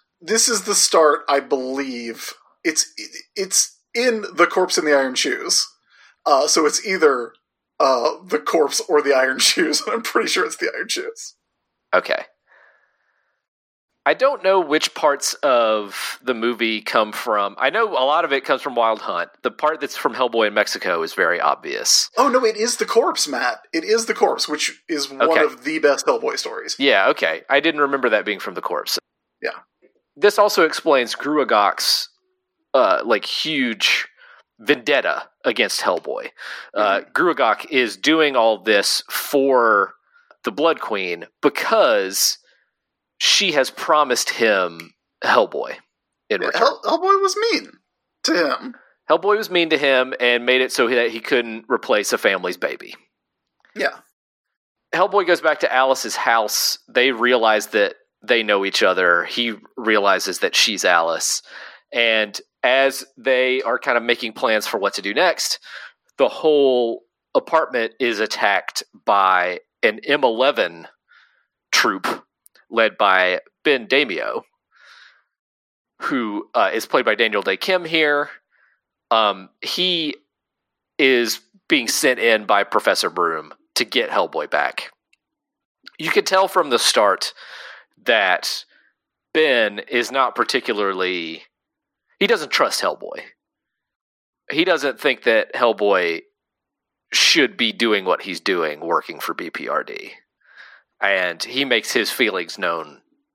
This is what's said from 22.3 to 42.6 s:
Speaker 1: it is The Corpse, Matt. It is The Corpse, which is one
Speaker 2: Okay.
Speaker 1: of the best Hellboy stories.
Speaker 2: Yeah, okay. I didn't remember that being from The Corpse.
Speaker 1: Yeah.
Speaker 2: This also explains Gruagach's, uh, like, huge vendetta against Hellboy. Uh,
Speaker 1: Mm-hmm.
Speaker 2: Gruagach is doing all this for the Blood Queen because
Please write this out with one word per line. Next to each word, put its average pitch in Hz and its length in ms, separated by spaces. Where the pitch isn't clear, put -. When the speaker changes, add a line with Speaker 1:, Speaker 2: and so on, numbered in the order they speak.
Speaker 1:
it 214 120
is 226 220
The 220 60
Corpse, - 440
Matt. 123 320
It 160 120
is 220 220
The - 80
Corpse, 156 340
which - 400
is 147 200
one 135 220
Speaker 2:
Okay. 151 140
Speaker 1:
of 139 180
the 156 160
best 147 260
Hellboy 127 340
stories. - 420
Speaker 2:
Yeah, 117 300
okay. 82 380
I 139 120
didn't 151 200
remember 139 280
that 107 160
being 98 160
from 95 140
The 90 60
Corpse. - 380
Speaker 1:
Yeah. - 100
Speaker 2:
This 196 200
also 202 280
explains 143 500
Gruagach's, 117 920
uh, 98 300
like, 107 200
huge 131 840
vendetta 117 680
against 110 360
Hellboy. 78 500
Uh, 101 280
Speaker 1:
Mm-hmm. - 100
Speaker 2:
Gruagach 139 580
is 123 260
doing 156 380
all 113 240
this 101 500
for 120 840
the - 80
Blood 156 300
Queen 87 460
because 110 960